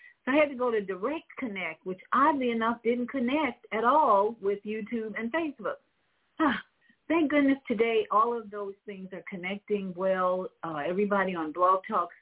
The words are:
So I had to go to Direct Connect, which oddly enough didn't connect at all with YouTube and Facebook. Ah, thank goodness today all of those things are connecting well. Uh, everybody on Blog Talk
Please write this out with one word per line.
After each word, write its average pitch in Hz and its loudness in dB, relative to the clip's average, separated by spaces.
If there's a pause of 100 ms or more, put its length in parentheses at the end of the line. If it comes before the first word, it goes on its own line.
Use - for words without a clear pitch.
(240)
So 254 -2
I 285 2
had 302 4
to 285 -10
go 247 0
to 220 0
Direct 196 -6 (120)
Connect, 190 -8
which 185 -8 (140)
oddly 262 2
enough 233 0
didn't 240 0
connect 269 -2
at 202 0
all 233 4
with 202 -2
YouTube 220 -6
and 233 -6
Facebook. 285 -4 (640)
Ah, 269 2 (480)
thank 311 2
goodness 277 4 (100)
today 226 2
all 233 2
of 214 -10
those 202 -8 (100)
things 190 -12
are 175 -12
connecting 190 -6
well. 185 0 (160)
Uh, 160 -6
everybody 190 0
on 156 -4
Blog 180 4
Talk 180 0 (120)